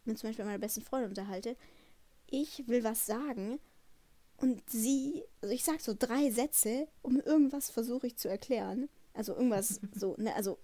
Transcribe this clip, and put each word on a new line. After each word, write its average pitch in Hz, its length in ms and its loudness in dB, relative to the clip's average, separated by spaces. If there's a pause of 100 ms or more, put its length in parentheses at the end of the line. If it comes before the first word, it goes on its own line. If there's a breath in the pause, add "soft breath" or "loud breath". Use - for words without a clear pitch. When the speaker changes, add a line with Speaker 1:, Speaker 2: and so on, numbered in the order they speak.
Speaker 1:
mit 220 120 -2
zum 220 120 -6
Beispiel 220 160 -4
meiner 208 140 -4
besten 208 220 -4
Freundin 247 280 -2
unterhalte, 196 460 -6 (720 loud breath)
ich 269 400 -4
will 240 160 4
was 220 220 0
sagen 240 540 -2 (800 soft breath)
und 220 320 2
sie, 269 540 0 (180)
also 202 120 0
ich 254 100 -2
sag 311 180 2
so 220 160 -2
drei 262 340 2
Sätze, 247 560 2 (140)
um 254 180 4
irgendwas 285 500 4
versuche 247 380 -2
ich 233 100 -4
zu - 120 -4
erklären. 202 600 -2 (240)
Also 208 220 -4
irgendwas 214 520 2
Speaker 2:
<laughs> - 60 -12
Speaker 1:
so, 196 240 -2
ne, 214 180 0
also 196 280 -2